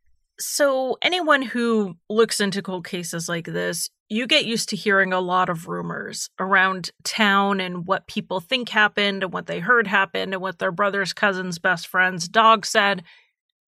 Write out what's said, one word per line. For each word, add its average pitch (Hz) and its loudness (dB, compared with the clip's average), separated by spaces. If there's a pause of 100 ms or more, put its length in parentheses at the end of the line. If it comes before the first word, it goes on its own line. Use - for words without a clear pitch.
(400)
So 262 0
anyone 311 2
who 226 0 (160)
looks 220 2
into 202 0
cold 185 -8
cases 170 -8
like 170 -6
this, 175 -4 (200)
you 233 -4
get 294 4
used 220 -4
to 220 -6
hearing 190 2
a 185 2
lot 185 2
of 170 -6
rumors 175 -8 (100)
around 185 2 (120)
town 196 2
and 180 -6
what 190 -2
people 185 -6
think 247 -4
happened 202 2
and 175 -6
what 175 -8
they 180 -6
heard 233 4
happened 190 0
and 180 -6
what 185 -6
their 190 -2
brother's 196 -2
cousin's 185 -2
best 180 -2
friend's 185 0
dog 220 6
said. 202 2 (640)